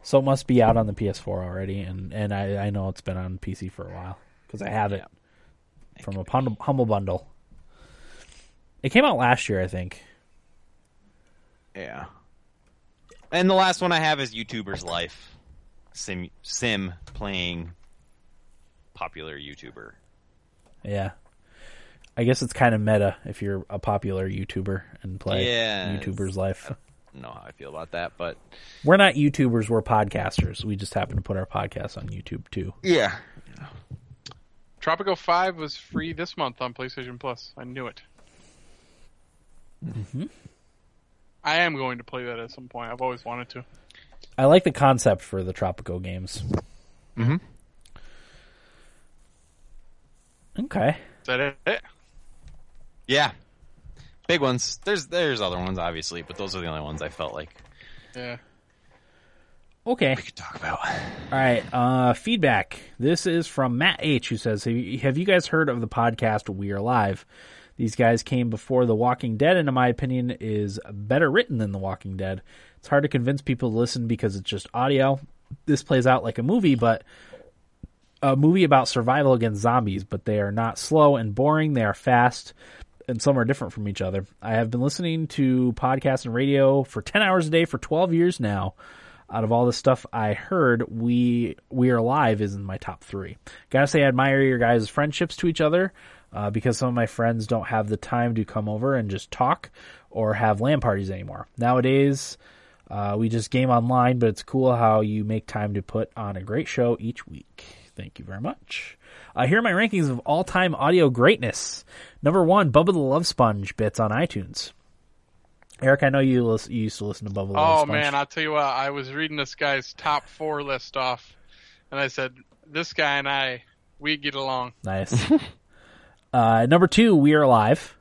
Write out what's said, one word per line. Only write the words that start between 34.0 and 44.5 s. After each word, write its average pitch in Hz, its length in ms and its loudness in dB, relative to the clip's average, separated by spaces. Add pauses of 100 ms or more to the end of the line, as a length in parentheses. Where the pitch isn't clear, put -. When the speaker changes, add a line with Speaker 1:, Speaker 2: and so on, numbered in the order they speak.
Speaker 3:
Tropico 180 340 -2
five 180 400 0
was 151 200 -10
free 165 360 -8
this 170 240 -10
month 131 240 -6
on 123 140 -6
PlayStation 127 440 -12
Plus. 123 380 -10
I 127 80 -16
knew 127 220 -12
it. - 160 -16 (1800)
Speaker 1:
Mm-hmm. 113 400 -10 (1160)
Speaker 3:
I 151 180 0
am 170 160 2
going 127 220 -4
to 117 60 -16
play 127 200 -10
that 120 140 -8
at 117 120 -12
some 127 180 -20
point. 117 240 -10
I've 123 80 -12
always 127 240 -6
wanted 120 260 -10
to. 123 140 -14 (760)
Speaker 1:
I 131 80 4
like 170 180 8